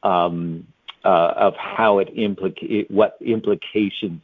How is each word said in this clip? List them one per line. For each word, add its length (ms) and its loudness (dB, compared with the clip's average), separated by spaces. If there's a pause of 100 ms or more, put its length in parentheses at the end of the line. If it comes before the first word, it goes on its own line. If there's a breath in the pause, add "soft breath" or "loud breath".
um, 640 -2 (380)
uh, 300 4
of 200 2
how 440 2
it 160 -2
implica-, 760 -4
what 320 2
implications 1040 -2